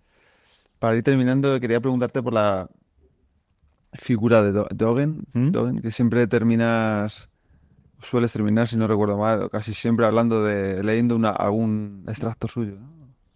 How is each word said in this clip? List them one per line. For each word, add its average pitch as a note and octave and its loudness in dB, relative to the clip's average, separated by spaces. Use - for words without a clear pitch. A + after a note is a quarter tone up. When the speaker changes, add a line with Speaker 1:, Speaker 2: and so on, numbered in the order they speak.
Speaker 1:
Para A2+ 2
ir A#2 0
terminando, C3+ 2
quería A#2+ 0
preguntarte B2+ -2
por A#2+ -4
la G2+ 0
figura A2+ 2
de G2+ 2
Do-, G2+ -2
Dogen, C#3 0
Speaker 2:
¿Mm? B2+ 2
Speaker 1:
Dogen, A#2 -2
que A2+ -6
siempre A#2 2
terminas A2+ 0
sueles A#2 0
terminar, A2 0
si A2+ -4
no A2 0
recuerdo G#2 0
mal, G#2 0
casi G#2+ -8
siempre A#2 0
hablando A2+ 2
de, G2 -2
leyendo A#2 0
una, A2+ 2
algún G#2 -2
extracto A2+ -6
suyo, G#2 -6
¿no? C3+ -20